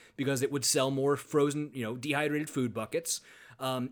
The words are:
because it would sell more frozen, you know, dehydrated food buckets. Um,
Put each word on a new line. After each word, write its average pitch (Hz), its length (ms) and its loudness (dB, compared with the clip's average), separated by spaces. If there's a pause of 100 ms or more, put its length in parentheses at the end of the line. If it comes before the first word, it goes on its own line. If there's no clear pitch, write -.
(160)
because 135 260 0
it 139 100 2
would 143 140 -2
sell 135 240 4
more 139 260 2
frozen, 147 560 0
you 131 100 -6
know, 113 140 -4
dehydrated 147 540 0
food 123 240 0
buckets. 113 480 -4 (360)
Um, 131 340 -2